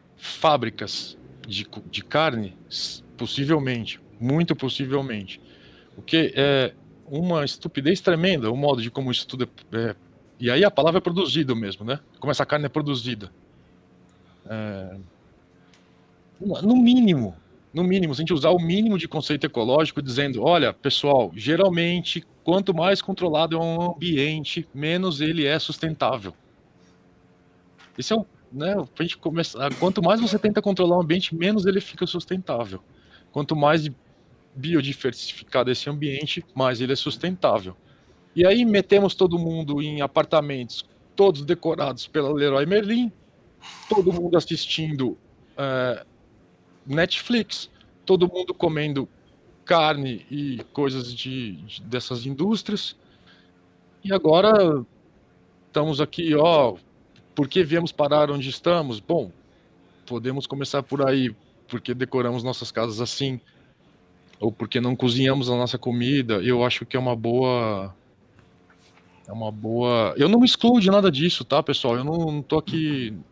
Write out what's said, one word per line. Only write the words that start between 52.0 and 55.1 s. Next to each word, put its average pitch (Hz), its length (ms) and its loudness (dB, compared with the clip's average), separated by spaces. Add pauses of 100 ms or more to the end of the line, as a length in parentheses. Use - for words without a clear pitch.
indústrias. 190 680 -4 (1080)
E 190 100 -4
agora 175 720 4 (840)